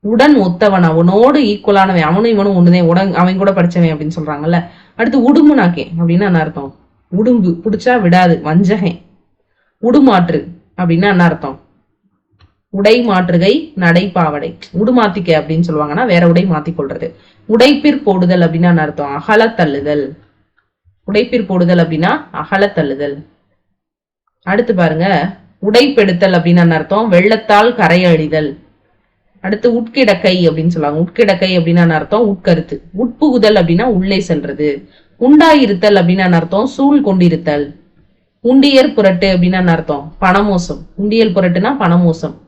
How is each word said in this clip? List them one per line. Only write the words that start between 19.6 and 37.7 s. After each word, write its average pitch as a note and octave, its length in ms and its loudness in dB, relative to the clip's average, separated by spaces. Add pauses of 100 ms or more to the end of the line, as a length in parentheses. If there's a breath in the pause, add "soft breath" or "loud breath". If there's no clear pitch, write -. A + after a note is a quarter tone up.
உடைப்பிற் A3 400 -2
போடுதல் F3 360 0
அப்படின்னா D#3+ 280 -2 (200)
அகல G3 440 -4
தள்ளுதல். C#3+ 420 -6 (1300)
அடுத்து G#3 300 -2
பாருங்க, E3+ 320 0 (560)
உடைப்பெடுத்தல் G3 720 0
அப்படின்னா F3 280 2
என்ன E3 100 2
அர்த்தம்? G3+ 340 -2
வெள்ளத்தால் G#3 680 2
கரையழிதல். D#3+ 760 0 (960)
அடுத்து G#3 220 -2 (120)
உட்கிடக்கை G#3 560 0 (120)
அப்படின்னு D#3+ 280 -2
சொல்லுவாங்க. D3+ 280 -4
உட்கிடக்கை F#3+ 540 -2
அப்படின்னா E3+ 300 2
என்ன D#3+ 140 0
அர்த்தம்? G#3+ 300 -2
உட்கருத்து. E3 460 -2 (240)
உட்புகுதல் A#3 600 0
அப்படின்னா E3+ 260 0 (100)
உள்ளே F#3+ 300 -2
செல்றது. D3 420 -4 (520 soft breath)
உண்டாயிருத்தல் B3 760 4
அப்படின்னா F3+ 300 2
என்ன E3+ 120 4
அர்த்தம்? G3+ 340 -4
சூழ் C#4 320 2
கொண்டிருத்தல். D#3+ 600 0 (840)